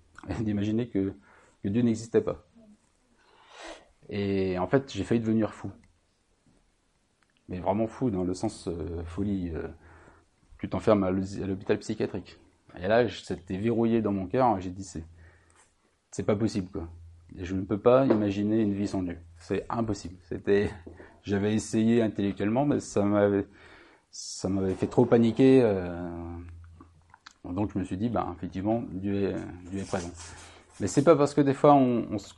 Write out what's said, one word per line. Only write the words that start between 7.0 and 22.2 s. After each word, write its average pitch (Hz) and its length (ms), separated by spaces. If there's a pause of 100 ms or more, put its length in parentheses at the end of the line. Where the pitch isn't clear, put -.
Mais 92 100
vraiment 101 300
fou 127 220
dans 92 140
le 90 80
sens, - 360
euh, 85 360
folie, 98 460
euh, 80 180 (920)
tu 101 100
t'enfermes 101 340
à 92 80
l'hôs-, 95 320
à 98 40
l'hôpital 98 320
psychiatrique. 110 600 (400)
Et 90 100
là, 113 180
je, - 140
c'était 92 380
verrouillé 113 420
dans 104 120
mon 95 140
cœur, 120 340
j'ai 92 100
dit, 95 140
c'est, - 200 (1080)
c'est - 140
pas 113 120
possible, 101 340
quoi. 82 180 (480)
Et 90 80
je 92 100
ne 95 60
peux 104 180
pas 127 280
imaginer 107 560
une 101 100
vie 101 160
sans 95 140
Dieu. 87 160 (180)
C'est - 320
impossible. 104 540
C'était, 101 480 (520)
j'avais 101 300
essayé 113 480
intellectuellement, 104 640